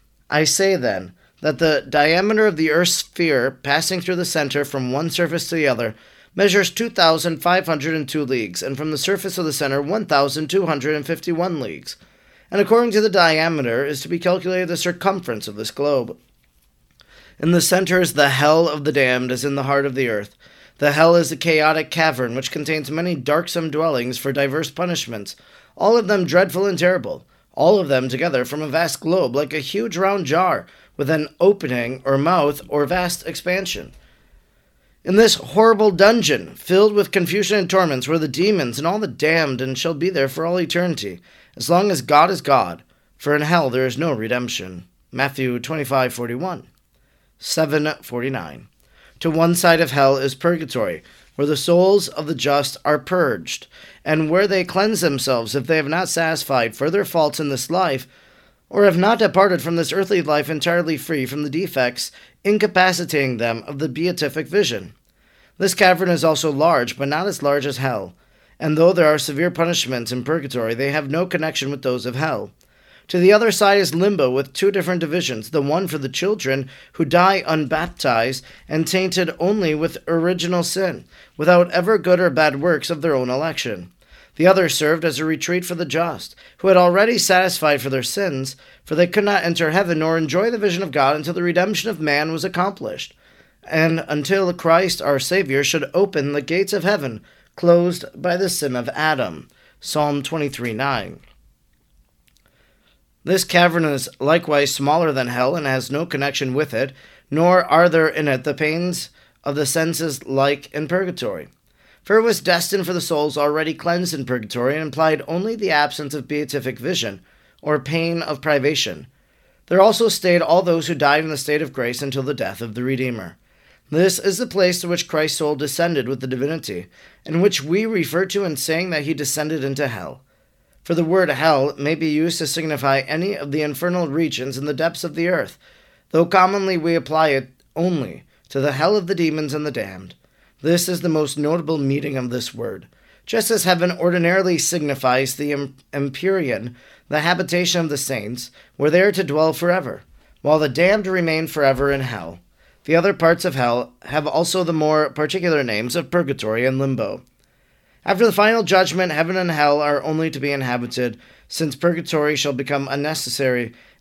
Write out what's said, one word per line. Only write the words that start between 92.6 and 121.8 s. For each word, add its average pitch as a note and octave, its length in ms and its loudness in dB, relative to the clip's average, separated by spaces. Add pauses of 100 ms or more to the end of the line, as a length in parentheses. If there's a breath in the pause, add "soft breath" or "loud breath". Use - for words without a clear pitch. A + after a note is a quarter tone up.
and D#3+ 440 0
until F3 460 0
Christ F3 480 2
our C#3+ 160 2
Savior C#3+ 440 0
should D3+ 300 -2
open E3 400 0
the D3 80 -2
gates F3 320 -2
of F#3+ 120 -2
heaven, C#3+ 360 -2 (340 soft breath)
closed F3 600 2
by F3+ 240 -2
the F#3+ 100 0
sin C3+ 260 -4
of A#2+ 140 -4
Adam. B2+ 640 -2 (280 soft breath)
Psalm D3 440 -2
twenty-three C#3 500 -6
nine. A2 480 -4 (2000)
This F3+ 200 0
cavern F3 420 2
is C#3 220 -2 (120)
likewise C#3+ 540 2
smaller D#3 360 0
than B2+ 180 -2
hell B2 280 0
and D3+ 100 -4
has C3 240 -2
no C#3+ 140 -2
connection C#3 480 -4
with C#3 220 -2
it, C3+ 180 -2 (380 loud breath)
nor F3 340 4
are E3 240 4
there D#3+ 200 4
in D3+ 200 -2
it C3 160 0
the D3 100 -2
pains E3+ 540 -4 (340 soft breath)
of C#3+ 140 -4
the D3 100 0
senses D#3+ 600 -2
like C#3 480 0
in D3+ 120 -4
purgatory. C3+ 640 -4 (540 soft breath)
For G3+ 160 2
it G#3+ 40 4
was A3+ 200 0
destined F3+ 420 0
for F3 80 -4
the F3 80 -2
souls D3+ 380 -2
already D3+ 340 0
cleansed E3+ 400 -2
in C#3 140 -6
purgatory B2 480 -2
and D#3 80 -4
implied D#3 440 0
only F#3+ 300 -4
the G#3 140 -2
absence D3 420 0
of D3 160 -10
beatific C#3 500 -4
vision, A2+ 440 -6 (400 soft breath)
or D3+ 180 0
pain E3 400 -2
of C#3+ 220 -8
privation. C#3 640 0 (640)
There F3+ 120 4
also A3 280 6
stayed F3 340 2
all E3 180 4
those E3 260 0
who E3+ 80 -4
died D3 300 2
in D#3+ 60 -6
the D3+ 80 -6
state D3 240 -2
of D#3+ 100 -8
grace B2 300 -4